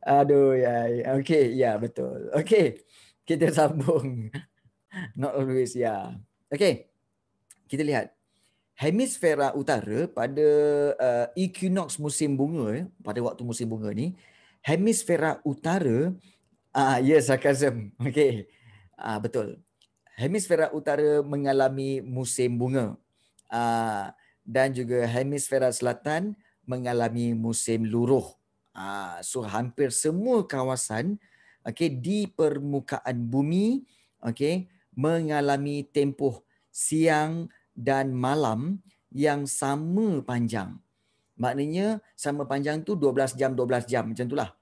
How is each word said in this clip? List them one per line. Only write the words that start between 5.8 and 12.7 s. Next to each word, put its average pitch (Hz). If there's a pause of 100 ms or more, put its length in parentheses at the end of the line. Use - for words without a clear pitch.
Okey, 147 (800)
kita 139
lihat. 143 (640)
Hemisfera 156
utara 123
pada, 139 (440)
eh, 120
equinox 180
musim 147
bunga, 139